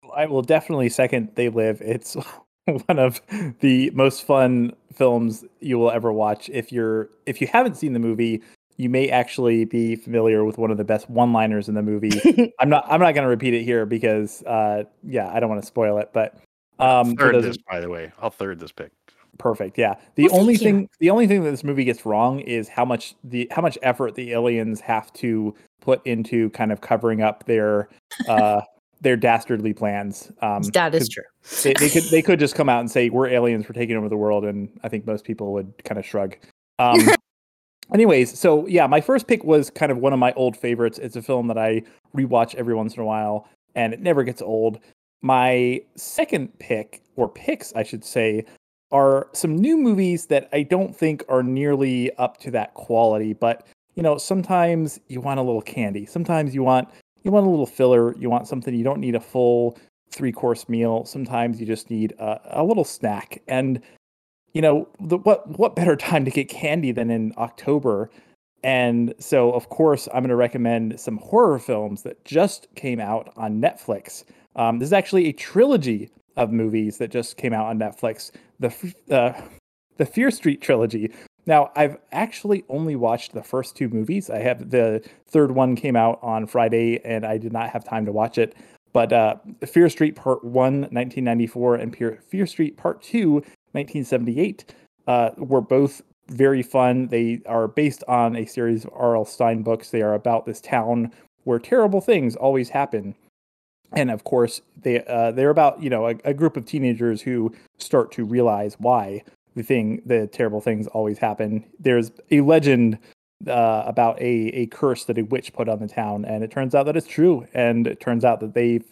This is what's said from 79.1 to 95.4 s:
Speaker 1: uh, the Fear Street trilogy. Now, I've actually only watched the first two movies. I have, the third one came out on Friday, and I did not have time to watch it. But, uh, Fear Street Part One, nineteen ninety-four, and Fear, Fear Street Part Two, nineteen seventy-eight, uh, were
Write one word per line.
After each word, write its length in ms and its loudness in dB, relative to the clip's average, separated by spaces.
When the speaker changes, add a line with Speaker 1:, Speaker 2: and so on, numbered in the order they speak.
Speaker 1:
uh, 220 2
the 100 0
Fear 240 0
Street 300 -2
trilogy. 520 -2
Now, 300 4
I've 200 2
actually 560 -4
only 260 -4
watched 380 -2
the 100 -10
first 340 -8
two 120 -4
movies. 420 -4
I 80 -6
have, 320 -4
the 320 2
third 260 2
one 240 2
came 200 -2
out 260 2
on 240 -4
Friday, 580 0
and 200 -6
I 140 -4
did 140 -10
not 180 -6
have 140 -10
time 220 -6
to 60 -6
watch 240 -2
it. 180 0
But, 200 2
uh, 240 4
Fear 220 6
Street 260 0
Part 300 -2
One, 460 0
nineteen 340 -4
ninety-four, 520 0
and 200 -8
Fear, 320 -6
Fear 180 -2
Street 300 -4
Part 260 -6
Two, 400 0
nineteen 320 -6
seventy-eight, 720 -4
uh, 320 2
were 240 0